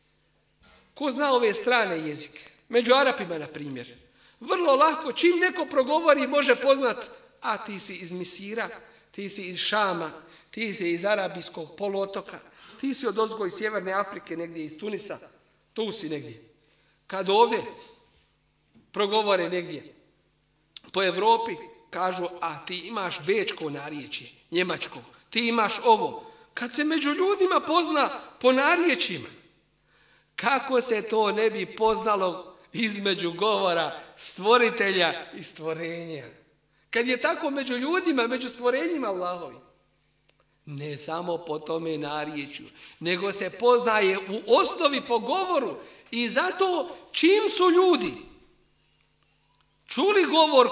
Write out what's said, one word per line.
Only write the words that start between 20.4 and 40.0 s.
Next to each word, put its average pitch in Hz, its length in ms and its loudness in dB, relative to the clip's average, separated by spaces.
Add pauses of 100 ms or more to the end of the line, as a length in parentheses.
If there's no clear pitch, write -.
po 190 100 0
Evropi, 214 500 2 (380)
kažu, 185 340 -2 (160)
a 156 240 -8
ti 180 140 -6
imaš 185 480 -6
bečko 170 440 -2
narječje, 143 580 -10 (220)
njemačko, 170 480 -4 (320)
ti 233 180 0
imaš 226 360 0
ovo. 202 480 2 (220)
Kad 240 200 -6
se 294 100 0
među 302 260 0
ljudima 370 500 2
pozna 311 500 2 (300)
po 254 120 6
narječjima, 277 760 2 (1080)
kako 262 440 2
se 220 280 -2
to 214 240 2
ne 214 180 2
bi 196 160 -4
poznalo 196 880 0 (160)
između 196 600 -2
govora 170 720 0 (140)
stvoritelja 196 1160 2
i 202 80 -12
stvorenja? 160 840 -8 (680)
Kad 240 180 0
je 247 120 0
tako 302 300 0
među 262 260 -4
ljudima, 294 500 0
među 247 220 -4
stvorenjima 262 600 -2
Allahovim, 175 520 -6 (1080)